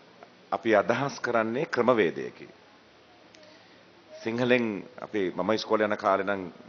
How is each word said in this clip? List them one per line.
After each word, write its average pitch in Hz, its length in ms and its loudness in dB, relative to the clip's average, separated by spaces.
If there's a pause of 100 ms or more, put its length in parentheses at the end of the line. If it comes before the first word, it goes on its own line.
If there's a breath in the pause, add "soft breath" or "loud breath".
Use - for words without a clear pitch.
(480)
අපි 107 280 2
අදහස් 120 440 2
කරන්නේ 117 460 -2
ක්‍රමවේදයකි. 82 840 0 (1600 soft breath)
සිංහලෙන් 120 540 0 (320)
අපි, - 240 -6 (100)
මම 90 200 -2
ඉස්කෝලේ 110 360 2
යන 104 100 -2
කාලේ 98 280 2
නම් 98 160 -2 (280)